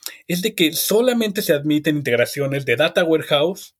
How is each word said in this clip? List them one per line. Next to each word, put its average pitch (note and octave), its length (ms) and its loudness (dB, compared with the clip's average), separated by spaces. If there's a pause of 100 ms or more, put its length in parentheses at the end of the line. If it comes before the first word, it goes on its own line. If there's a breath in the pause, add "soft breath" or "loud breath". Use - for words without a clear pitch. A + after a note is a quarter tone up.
(260 loud breath)
es F3 160 -4
de A3 120 -2
que D#3+ 180 2
solamente A3 680 0
se E3+ 100 2
admiten D3+ 460 0
integraciones C3+ 680 -2
de A#2+ 120 0
Data E3+ 280 2
Warehouse, D#3+ 760 0